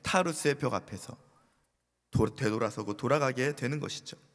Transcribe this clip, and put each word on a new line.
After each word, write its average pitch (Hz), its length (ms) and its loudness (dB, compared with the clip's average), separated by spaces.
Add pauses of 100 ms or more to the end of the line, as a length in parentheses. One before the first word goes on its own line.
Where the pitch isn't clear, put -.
타루스의 160 540 2
벽 120 180 0
앞에서 - 420 -8 (920)
도-, 107 240 2
되돌아서고 110 640 -2
돌아가게 135 580 2
되는 139 240 -2
것이죠. - 380 -8 (180)